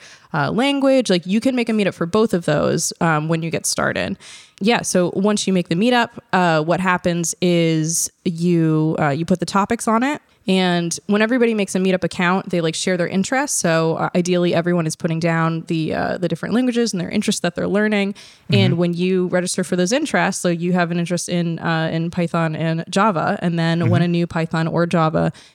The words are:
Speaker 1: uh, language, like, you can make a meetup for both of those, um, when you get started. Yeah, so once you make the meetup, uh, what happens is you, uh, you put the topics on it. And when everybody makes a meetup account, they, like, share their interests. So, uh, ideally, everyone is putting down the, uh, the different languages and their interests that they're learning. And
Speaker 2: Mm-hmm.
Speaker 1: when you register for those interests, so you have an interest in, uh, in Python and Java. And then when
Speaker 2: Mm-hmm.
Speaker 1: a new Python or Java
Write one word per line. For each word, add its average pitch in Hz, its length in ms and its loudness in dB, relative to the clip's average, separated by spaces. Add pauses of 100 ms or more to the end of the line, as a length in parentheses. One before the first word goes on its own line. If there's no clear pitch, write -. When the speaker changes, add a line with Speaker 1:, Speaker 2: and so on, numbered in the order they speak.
(320)
Speaker 1:
uh, 143 200 0
language, 269 580 2
like, 175 160 0
you 196 140 0
can 254 160 0
make 240 120 -2
a 233 40 -2
meetup 208 220 0
for 170 120 -4
both 220 280 2
of 170 100 -2
those, 147 560 0
um, 156 260 0
when 160 160 -2
you 165 80 -6
get - 160 -4
started. 135 500 -2 (440)
Yeah, 208 220 0
so 180 340 0
once 208 300 0
you 190 60 2
make 180 160 0
the 170 60 -2
meetup, 233 360 2 (220)
uh, 170 300 4
what 160 180 0
happens 175 600 0
is 165 720 0 (140)
you, 165 760 2
uh, 147 100 0
you 151 140 -2
put 175 160 0
the 170 60 -4
topics 208 420 -2
on 226 140 2
it. 294 200 -4 (260)
And 175 580 0
when 208 160 2
everybody 233 320 2
makes 202 220 -2
a - 20 0
meetup 185 240 0
account, 180 480 0
they, 175 100 0
like, 160 140 -2
share 185 220 -2
their 170 100 0
interests. 262 540 -2
So, 165 340 2
uh, - 220 -2
ideally, 175 380 2
everyone 170 340 0
is 156 80 -6
putting 165 240 -2
down 165 480 0
the, 160 260 -2
uh, - 240 -2
the 180 80 -2
different - 260 -6
languages 233 400 0
and 185 80 -4
their 170 100 -6
interests - 320 -2
that 175 120 -2
they're 180 140 -4
learning. 202 480 0 (340)
And 131 220 4
Speaker 2:
Mm-hmm. 170 80 2
Speaker 1:
when 175 140 0
you 180 340 0
register 180 340 -2
for 180 140 -2
those 180 160 2
interests, 196 500 0
so 180 60 0
you 175 240 0
have 175 180 2
an 175 80 -2
interest 170 300 -4
in, 170 320 -2
uh, 160 320 -2
in 165 180 -2
Python 165 460 -2
and 165 340 -2
Java. 196 500 0
And 170 160 0
then 165 320 2
when 170 120 4
Speaker 2:
Mm-hmm. 175 40 2
Speaker 1:
a 175 40 2
new 170 180 2
Python 165 400 -2
or 165 200 0
Java 165 460 2 (220)